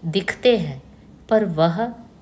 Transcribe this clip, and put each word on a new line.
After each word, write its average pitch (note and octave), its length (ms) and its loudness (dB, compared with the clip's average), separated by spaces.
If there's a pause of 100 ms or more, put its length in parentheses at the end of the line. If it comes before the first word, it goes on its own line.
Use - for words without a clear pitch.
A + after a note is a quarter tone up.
दिखते F#3+ 520 0
हैं, D3 240 -6 (480)
पर A3 160 2
वह, E3+ 480 0 (280)